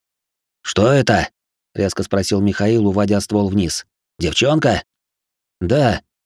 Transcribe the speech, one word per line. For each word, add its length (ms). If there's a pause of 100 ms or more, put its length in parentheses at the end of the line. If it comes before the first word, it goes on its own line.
(600)
"Что 300
это?" 380 (440)
резко 300
спросил 380
Михаил, 460
уводя 320
ствол 300
вниз. 360 (340)
"Девчонка?" 640 (760)
"Да, 420 (240)